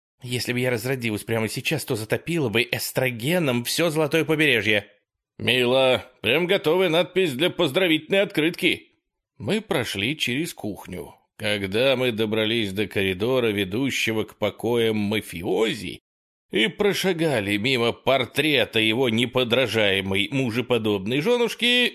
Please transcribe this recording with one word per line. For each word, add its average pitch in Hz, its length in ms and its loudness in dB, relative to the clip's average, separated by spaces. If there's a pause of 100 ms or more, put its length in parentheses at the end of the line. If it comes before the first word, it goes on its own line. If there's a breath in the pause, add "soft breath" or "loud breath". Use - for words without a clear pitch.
(220)
«Если 123 300 -4
бы 123 80 -2
я 123 120 0
разродилась 117 520 -4
прямо 113 240 -2
сейчас, 131 380 -4
то 131 100 -2
затопила 123 540 -2
бы 113 200 2
эстрогеном 127 920 -2
всё 165 260 0
Золотое 156 360 0
побережье». 120 680 2 (460)
«Мило, 123 640 2 (180)
прям 147 260 2
готовая 180 420 2
надпись 170 440 0
для 151 160 0
поздравительной 175 720 2
открытки». 160 720 0 (460)
Мы 180 240 -2
прошли 127 560 -4
через 147 360 -4
кухню. 92 600 -10 (240)
Когда 107 580 0
мы 127 160 0
добрались 110 600 -2
до 98 160 -2
коридора, 107 600 0
ведущего 107 760 -2
к - 140 -14
покоям 110 600 0
мафиози, 107 1000 -4 (500)
и 214 180 0
прошагали 160 920 0
мимо 117 340 2
портрета 127 880 0
его 113 300 2
неподражаемой 110 1200 2
мужеподобной 117 920 0
жёнушки, 240 720 0